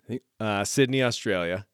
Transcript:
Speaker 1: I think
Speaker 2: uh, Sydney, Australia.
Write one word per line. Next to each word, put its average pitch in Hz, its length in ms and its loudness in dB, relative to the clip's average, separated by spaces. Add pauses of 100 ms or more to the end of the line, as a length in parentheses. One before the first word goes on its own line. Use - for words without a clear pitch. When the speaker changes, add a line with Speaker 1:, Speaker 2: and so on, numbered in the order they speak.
Speaker 1:
I - 40 -20
think 120 140 -8 (180)
Speaker 2:
uh, 104 240 0
Sydney, 131 380 2
Australia. 95 720 -2